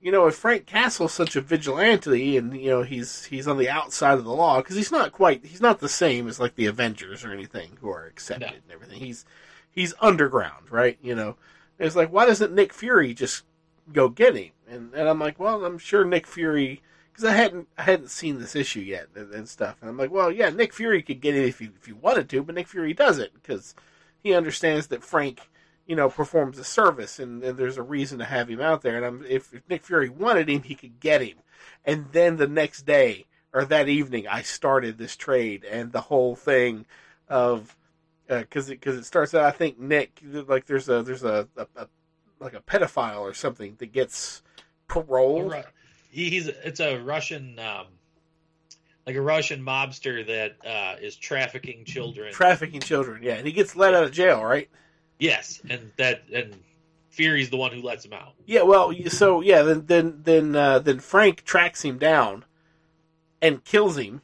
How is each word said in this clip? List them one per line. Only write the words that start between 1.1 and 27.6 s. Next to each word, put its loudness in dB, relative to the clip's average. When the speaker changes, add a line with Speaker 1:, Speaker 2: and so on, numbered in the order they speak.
Speaker 1:
such -2
a 0
vigilante, 0
and, -4
you -4
know, 2
he's, -10
he's -8
on 0
the 0
outside 0
of -8
the -8
law, 2
'cause -8
he's -4
not 0
quite, 2
he's -12
not 4
the -6
same 0
as, -12
like, -2
the -2
Avengers -6
or -12
anything -14
who -10
are -10
accepted -14
Speaker 2:
No. -16
Speaker 1:
and -20
everything. -20
He's, -16
he's -4
underground, 2
right? 2
You -6
know, -8
and -2
it's -4
like, 2
why 6
doesn't 2
Nick 4
Fury 2
just -6
go 4
get 4
him?" -10
And, -18
and 0
I'm 2
like, -6
"Well, -2
I'm -8
sure 2
Nick 0
Fury," -2
'cause -6
I 4
hadn't, 2
I -10
hadn't 2
seen -8
this -12
issue -4
yet -10
and, -18
and -14
stuff. -8
And -16
I'm -12
like, -4
"Well, 2
yeah, -2
Nick -2
Fury -2
could -10
get 0
him 2
if -4
he, -14
if -20
he -18
wanted 0
to, -2
but -12
Nick -8
Fury -6
doesn't, 0
'cause -10
he 2
understands 0
that -8
Frank, -4
you -6
know, 4
performs -2
a -16
service, 0
and, -12
and -6
there's -4